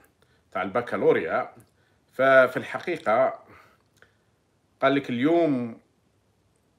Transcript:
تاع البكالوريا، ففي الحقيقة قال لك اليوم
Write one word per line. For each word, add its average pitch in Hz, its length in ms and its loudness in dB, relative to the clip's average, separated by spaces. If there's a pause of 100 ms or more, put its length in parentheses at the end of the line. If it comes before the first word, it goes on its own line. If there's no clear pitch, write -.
(520)
تاع 95 100 -6
البكالوريا، 107 920 -2 (580)
ففي 131 440 4
الحقيقة 131 880 -2 (1400)
قال 139 120 2
لك 139 160 -4
اليوم 131 680 -2 (1000)